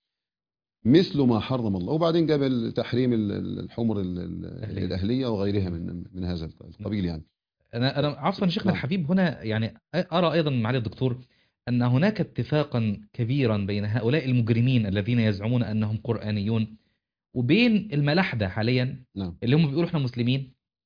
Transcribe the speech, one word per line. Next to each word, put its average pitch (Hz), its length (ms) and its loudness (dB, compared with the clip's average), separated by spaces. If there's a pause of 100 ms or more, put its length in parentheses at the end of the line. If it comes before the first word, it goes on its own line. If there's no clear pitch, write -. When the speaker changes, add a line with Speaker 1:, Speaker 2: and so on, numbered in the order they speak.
(840)
Speaker 1:
"مثل 143 360 6
ما 120 180 4
حرم 113 360 -2
الله". 90 180 -2
وبعدين 165 320 2
جاب 147 180 2
ال-، 120 300 0
تحريم 123 400 0
ال-، 107 180 0
ال-، 95 280 -6
الحمر 104 420 -2
ال-، 90 180 -4
ال-، 87 260 -8
Speaker 2:
الأهلية. 87 400 -8
Speaker 1:
الأهلية 101 420 -2
وغيرها 101 420 0
Speaker 2:
مم. 85 60 -4
Speaker 1:
من، 87 280 -8 (100)
من 92 100 -8
هذا 87 260 -6 (300)
القبيل 101 260 -4
يعني. 82 180 -6 (500)
Speaker 2:
أنا، 135 260 -2
أنا 143 80 2
عفوًا 170 400 -2
شيخنا - 240 0
Speaker 1:
نعم. - 60 0
Speaker 2:
الحبيب، 151 340 -2
هنا 185 320 0
يعني 110 220 0 (300)
أ-، 180 180 -2
أرى 165 200 2
أيضًا 151 180 2
معالي 123 260 0
الدكتور 123 400 -2 (520)
أن 120 120 2
هناك 156 400 2
اتفاقًا 120 800 -2 (120)
كبيرًا 120 440 2
بين 101 280 -2
هؤلاء 120 400 0
المجرمين 120 600 2
الذين 104 340 0
يزعمون 110 440 0
أنهم 107 400 -2
قرآنيون 110 720 -2 (580)
وبين 196 580 2
الملاحدة 143 560 2
حاليًا، 123 540 -2 (120)
Speaker 1:
نعم. 90 280 -6
Speaker 2:
اللي 123 120 4
هم 160 120 4
بيقولوا: 143 220 -2
"إحنا 165 100 -2
مسلمين". 123 540 -2 (320)